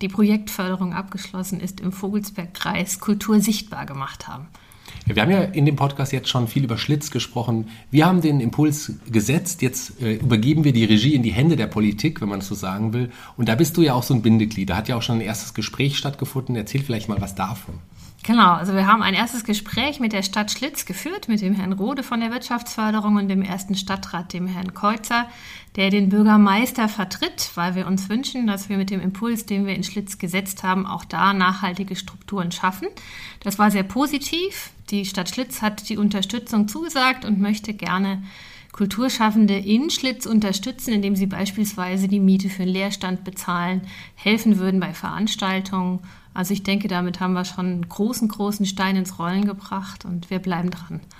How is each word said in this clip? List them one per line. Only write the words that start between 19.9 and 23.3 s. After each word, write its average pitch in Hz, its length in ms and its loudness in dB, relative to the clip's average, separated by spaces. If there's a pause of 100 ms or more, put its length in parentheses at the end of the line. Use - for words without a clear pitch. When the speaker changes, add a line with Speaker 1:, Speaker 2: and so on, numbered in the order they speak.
Speaker 1:
mit 226 120 0
der 196 120 0
Stadt 208 260 -2
Schlitz - 360 -6
geführt, 311 420 -8
mit 214 140 2
dem 185 120 2
Herrn 190 200 0
Rode 247 280 -2
von 240 200 -4
der 226 100 -2
Wirtschaftsförderung 220 840 0
und 202 100 0
dem 190 160 2